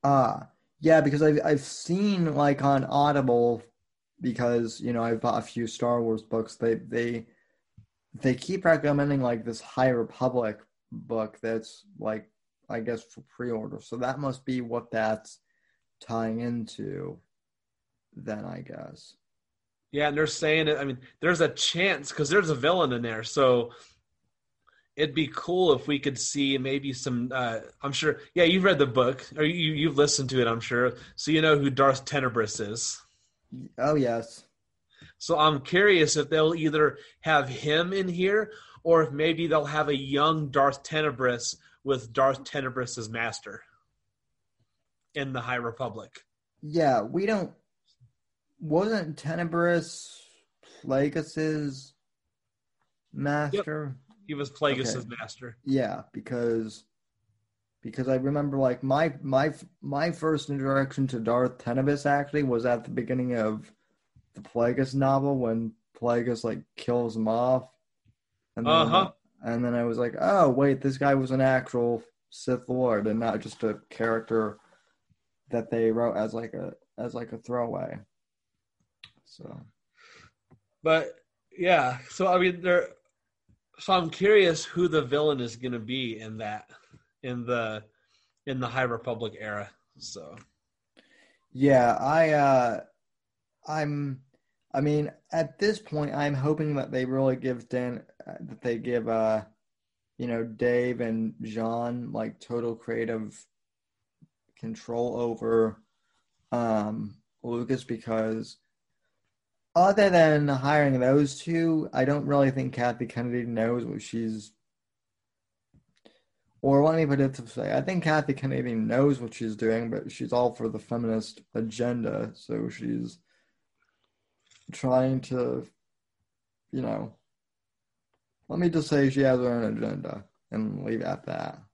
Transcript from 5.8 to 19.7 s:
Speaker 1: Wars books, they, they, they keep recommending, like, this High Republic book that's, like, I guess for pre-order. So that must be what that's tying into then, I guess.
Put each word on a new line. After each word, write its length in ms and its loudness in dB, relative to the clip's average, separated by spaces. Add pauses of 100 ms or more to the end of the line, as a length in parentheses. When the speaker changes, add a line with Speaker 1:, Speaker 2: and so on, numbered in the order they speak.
Speaker 1:
Wars 220 -2
books, 320 -4
they, 200 0
they, 520 -4 (840)
they 200 0
keep 320 -4
recommending, 560 2
like, 240 -2
this 160 -8
High 280 0
Republic 680 -2 (320)
book 500 -6
that's, 440 -6 (140)
like, 300 -6 (400)
I 100 -6
guess 240 -6
for 260 -20
pre-order. 520 -8
So 160 -12
that 220 -4
must 260 -6
be 160 -4
what 300 -8
that's 480 -2 (600)
tying 400 -4
into 800 -8 (960)
then, 300 -10
I 160 -12
guess. 540 -18 (760)